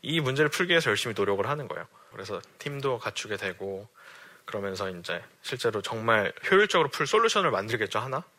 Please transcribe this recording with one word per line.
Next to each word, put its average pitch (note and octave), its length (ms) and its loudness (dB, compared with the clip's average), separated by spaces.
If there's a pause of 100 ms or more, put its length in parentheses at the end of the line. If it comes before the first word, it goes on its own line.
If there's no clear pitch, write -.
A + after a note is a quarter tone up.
이 E3 180 0
문제를 C#3+ 300 2
풀기 F3+ 200 -2
위해서 D#3+ 200 4
열심히 G#2+ 240 0
노력을 G2+ 320 2
하는 C#3 220 -4
거예요. E2+ 180 -8 (260)
그래서 G2 280 -8 (180)
팀도 C#3 400 -4
갖추게 G#2+ 380 -6
되고, G2 520 -6 (560)
그러면서 G2 460 -6
이제 F2 320 -8 (200)
실제로 A2 400 -2
정말 A2+ 500 2 (180)
효율적으로 F#3+ 380 6
풀 D3 180 -2
솔루션을 A3 440 4
만들겠죠, G#2+ 480 0
하나? C3 260 -4 (140)